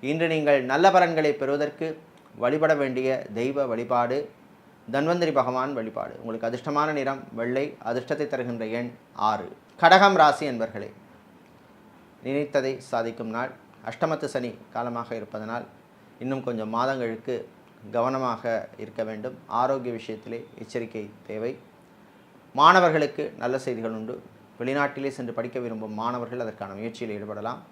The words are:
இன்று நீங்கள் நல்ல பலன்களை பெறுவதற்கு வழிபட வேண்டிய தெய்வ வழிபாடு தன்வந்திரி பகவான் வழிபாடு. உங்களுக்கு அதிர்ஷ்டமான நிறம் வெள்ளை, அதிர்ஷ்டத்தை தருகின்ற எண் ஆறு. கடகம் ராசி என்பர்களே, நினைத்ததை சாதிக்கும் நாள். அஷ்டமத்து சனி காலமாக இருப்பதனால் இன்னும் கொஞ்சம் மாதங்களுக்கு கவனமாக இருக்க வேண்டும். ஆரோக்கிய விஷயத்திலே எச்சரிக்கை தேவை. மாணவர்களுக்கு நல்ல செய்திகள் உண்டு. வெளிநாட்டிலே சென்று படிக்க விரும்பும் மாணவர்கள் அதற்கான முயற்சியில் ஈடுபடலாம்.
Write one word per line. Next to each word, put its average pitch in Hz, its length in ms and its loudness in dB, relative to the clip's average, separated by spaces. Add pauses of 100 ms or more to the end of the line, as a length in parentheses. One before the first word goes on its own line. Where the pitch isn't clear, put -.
(100)
இன்று 160 240 0
நீங்கள் 147 260 4 (120)
நல்ல 165 220 6
பலன்களை 165 460 6
பெறுவதற்கு 147 460 -2 (580)
வழிபட 156 280 4 (100)
வேண்டிய 131 260 0 (300)
தெய்வ 135 340 0
வழிபாடு 120 460 0 (760)
தன்வந்திரி 160 440 2
பகவான் 127 400 0
வழிபாடு. - 420 -6
உங்களுக்கு 113 280 -6
அதிர்ஷ்டமான 147 400 0 (100)
நிறம் 135 240 -4 (160)
வெள்ளை, 127 280 -2 (240)
அதிர்ஷ்டத்தை 135 420 -2
தருகின்ற 120 320 -4 (160)
எண் 123 100 -6 (400)
ஆறு. 95 160 -2 (360)
கடகம் 185 400 10
ராசி 151 300 6
என்பர்களே, 110 380 -4 (1400)
நினைத்ததை 139 460 0 (180)
சாதிக்கும் 117 460 -4
நாள். 123 160 -4 (380)
அஷ்டமத்து 156 440 -2
சனி 123 180 -4 (220)
காலமாக 120 360 -6 (100)
இருப்பதனால் 107 460 -8 (560)
இன்னும் 131 240 -4
கொஞ்சம் 110 300 -4
மாதங்களுக்கு 123 580 -2 (640)
கவனமாக 123 480 0 (380)
இருக்க 107 260 -8
வேண்டும். 110 280 -8 (240)
ஆரோக்கிய 127 380 0
விஷயத்திலே 110 400 -10 (240)
எச்சரிக்கை 113 400 -8 (260)
தேவை. 110 240 -6 (1080)
மாணவர்களுக்கு 160 640 8 (180)
நல்ல 127 220 -2
செய்திகள் 113 340 -4
உண்டு. 110 160 -8 (440)
வெளிநாட்டிலே 139 580 -2
சென்று 120 220 -8
படிக்க 123 260 -6
விரும்பும் 110 360 -8
மாணவர்கள் 120 440 -4
அதற்கான 101 340 -10
முயற்சியில் 110 380 -8
ஈடுபடலாம். 104 440 -8 (120)